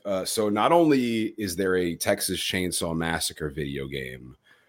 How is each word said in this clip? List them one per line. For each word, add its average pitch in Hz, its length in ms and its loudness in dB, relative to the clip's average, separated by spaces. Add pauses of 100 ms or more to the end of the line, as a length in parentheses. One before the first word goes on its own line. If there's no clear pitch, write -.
Uh, 95 200 -2
so 104 260 0
not 104 200 2
only 127 680 4
is 92 180 -4
there 92 200 2
a 87 200 2
Texas 98 420 -2
Chainsaw 90 560 -2
Massacre 82 540 0
video 69 400 -6
game, 64 480 -10 (320)